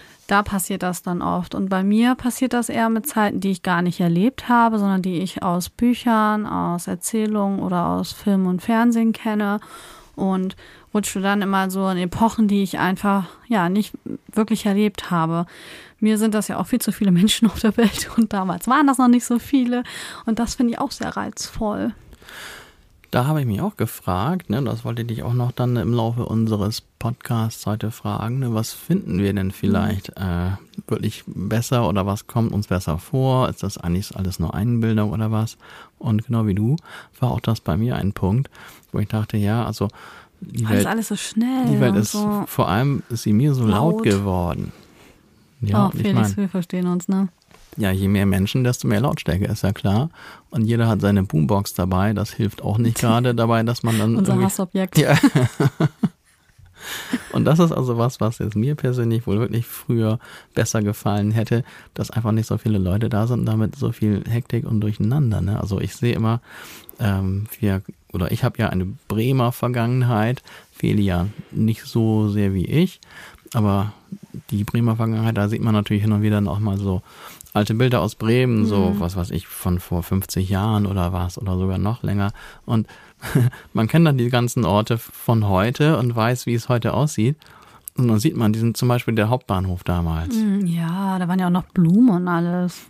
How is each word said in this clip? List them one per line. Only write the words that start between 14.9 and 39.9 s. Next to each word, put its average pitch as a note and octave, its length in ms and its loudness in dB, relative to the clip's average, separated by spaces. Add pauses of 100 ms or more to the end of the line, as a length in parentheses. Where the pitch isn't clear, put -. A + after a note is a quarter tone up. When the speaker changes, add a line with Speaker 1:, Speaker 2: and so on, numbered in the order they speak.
Speaker 1:
habe. E3 340 0 (540)
Mir G#3+ 180 2
sind G#3+ 180 0
das G#3 140 -2
ja - 100 -4
auch - 80 -4
viel A#3+ 140 0
zu G#3 100 -2
viele G3 200 2
Menschen G3+ 380 4
auf - 120 -4
der G#3+ 160 2
Welt - 400 0
und A3 160 2
damals F#3+ 340 -4
waren C#4 200 6
das C4 100 4
noch B3+ 100 6
nicht A#3+ 180 6
so A#3+ 140 0
viele. B3 440 0 (420)
Und A3 120 0
das A#3 180 -2
finde A#3+ 180 0
ich - 60 -8
auch C#4 120 -2
sehr - 240 -8
reizvoll. G#3 800 -4 (1200)
Speaker 2:
Da B2 140 2
habe D#3 140 0
ich C3 40 -2
mich A2 160 -2
auch G3+ 160 -4
gefragt, A2 720 -4
ne, C#3+ 140 0
das A2+ 200 -4
wollte A#2 200 -6
ich A#2 40 -6
dich A#2 140 -6
auch A#2 140 -2
noch B2 160 0
dann B2 240 0
im A2+ 180 0
Laufe A#2 320 0
unseres A2 560 0
Podcasts - 840 -4
heute G#2+ 240 -4
fragen, A2+ 480 -6
ne, A#2+ 160 -2
was A2 180 -2
finden - 460 -2
wir G2 140 2
denn F#2+ 180 0
vielleicht, F#2+ 640 0
Speaker 1:
Mhm. F#2+ 80 -8
Speaker 2:
äh, F2 240 -2 (400)
wirklich G#2+ 380 -4
besser A2+ 600 -2
oder G2 200 0
was G2+ 180 -4
kommt A#2 260 -2
uns G2+ 160 -2
besser F2 300 -2
vor? C3 520 0
Ist - 120 -8
das - 160 -6
eigentlich F2 400 -4
alles F#2 220 -4
nur D#2+ 160 -2
Einbildung A2+ 560 0
oder A2 200 -2
was? A2 260 -2 (420)
Und A2 260 0
genau A2+ 220 0
wie F#2+ 80 2
du A2+ 200 2 (440)
war B2 100 0
auch B2+ 100 -2
das - 220 -2
bei D#2+ 160 0
mir A#2+ 200 0
ein G2 160 -2
Punkt, G#2+ 360 0 (420)
wo - 60 -4
ich G#2 120 -2
dachte, G#2+ 280 -2
ja, G#2+ 260 0
also G#2 260 -4 (520)